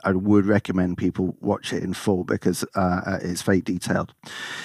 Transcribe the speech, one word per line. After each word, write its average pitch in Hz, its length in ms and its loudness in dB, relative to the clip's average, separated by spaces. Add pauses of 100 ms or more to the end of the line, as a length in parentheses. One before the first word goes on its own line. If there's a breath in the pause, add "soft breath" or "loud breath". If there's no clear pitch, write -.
I 98 80 2
would 101 340 4
recommend 92 520 2
people 92 420 -2
watch - 340 -2
it - 100 -4
in 92 100 -4
full 92 300 0
because, 95 400 0 (120)
uh, 90 300 2
uh, 92 160 -4
it's 90 220 -6
very 95 180 4
detailed. - 520 -2 (520 loud breath)